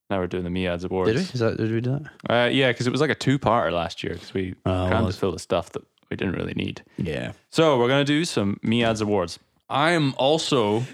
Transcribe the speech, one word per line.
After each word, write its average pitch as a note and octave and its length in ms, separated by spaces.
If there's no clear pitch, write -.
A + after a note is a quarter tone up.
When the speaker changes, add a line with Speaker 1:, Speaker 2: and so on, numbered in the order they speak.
Speaker 1:
Now G2 80
we're F2+ 80
doing F2+ 160
the F2 80
Meads F2+ 340
Awards. F#2 280
Speaker 2:
Did A#2+ 60
we? F#3 40
Is B2+ 180
that, A2+ 180
did A2 120
we A2+ 100
do C3 200
that? - 80
Speaker 1:
Uh, - 20
yeah, C3 240
'cause A#2+ 160
it - 20
was, B2+ 100
like, D3+ 100
a G#2+ 40
two-parter G#2+ 580
last E2+ 300
year F2 140
'cause - 180
we F#2 200
Speaker 2:
Oh, F#2 200
it - 20
Speaker 1:
crammed A2 180
Speaker 2:
was. F#2 120
Speaker 1:
full F#2+ 160
of F#2 60
stuff - 320
that - 100
we - 60
didn't - 180
really - 200
need. - 280
Speaker 2:
Yeah. C#2+ 360
Speaker 1:
So D#3 280
we're A#2+ 100
gonna C#3 160
do D3 200
some G2+ 380
Meads A2+ 380
Awards. G#2 380
I'm D3 460
also, B2+ 640